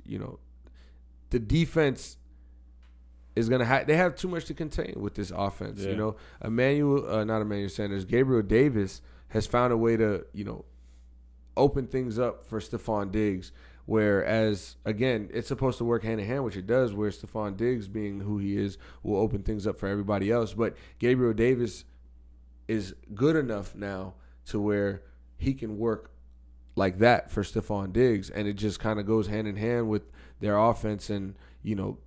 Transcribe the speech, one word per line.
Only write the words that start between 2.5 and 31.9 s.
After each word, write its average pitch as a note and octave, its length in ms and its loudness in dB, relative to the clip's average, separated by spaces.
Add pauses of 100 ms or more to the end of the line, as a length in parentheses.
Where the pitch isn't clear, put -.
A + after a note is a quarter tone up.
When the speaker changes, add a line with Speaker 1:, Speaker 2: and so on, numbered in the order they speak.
Speaker 1:
is A2+ 140 2
gonna B2 160 2
ha-, C3 200 2
they D3+ 120 4
have F3 180 2
too F#3 120 -6
much E3+ 180 -4
to D#3 100 -10
contain - 420 -6
with G2+ 180 -6
this G2+ 200 -6
offense. G2+ 460 -4
Speaker 2:
Yeah. G2 100 -4
Speaker 1:
You G#2 60 -2
know, G#2+ 180 -2 (280)
Emmanuel, C#3 640 2
uh, G#2+ 180 0
not A2 180 0
Emmanuel G2+ 260 -2
Sanders, G2 360 -4
Gabriel A#2+ 360 4
Davis G#2+ 600 2 (280)
has A2 160 0
found B2 280 2
a A2+ 40 2
way A2+ 200 4
to, G#2+ 360 2
you G2+ 120 -8
know, A2 200 -10 (920)
open C3+ 300 4
things B2+ 300 -2
up A#2+ 280 -2
for A2 140 -4
Stephon G#2 520 -4
Diggs. G2+ 400 0 (340)
Whereas, G#2+ 880 2 (100)
again, A2+ 480 0
it's A#2 140 -4
supposed B2+ 320 -2
to A#2 60 -2
work A#2 180 0
hand A2 180 -2
in G2 60 -4
hand, C3+ 180 -2
which G2 120 -6
it F#2 100 -8
does, A#2+ 260 4
where G#2 160 0
Stephon G#2 480 -6
Diggs, A#2 300 0
being G2+ 340 -6
who G#2 160 -2
he G2+ 200 -2
is, G2+ 200 -2 (240)
will G#2 160 -2
open G2+ 260 0
things G#2+ 220 -2
up G#2 140 -2
for G2 80 -4
everybody G2+ 440 0
else. A2 220 0
But G#2+ 220 -2 (240)
Gabriel B2 340 4
Davis A#2 500 2 (840)
is G#2 280 -2 (180)
good C#3+ 220 4
enough A2+ 400 -2
now G2 380 -8 (340)
to G#2+ 140 -2
where G2+ 420 0 (340)
he C3+ 160 0
can G#2+ 240 -6
work A2 340 -2 (640)
like F#2 240 2
that A#2 320 6
for G#2 120 -2
Stephon G2 500 -4
Diggs, A2+ 360 2
and G#2 180 -4
it G#2 60 -2
just G2+ 260 -4
kinda G#2+ 240 -2
goes G#2+ 240 2
hand G#2+ 200 -4
in G2+ 100 -6
hand A#2 320 0
with G#2+ 140 0 (360)
their G#2 180 2
offense. G#2+ 520 2
And, G2 260 -6 (280)
you G#2+ 120 -2
know G2 320 -4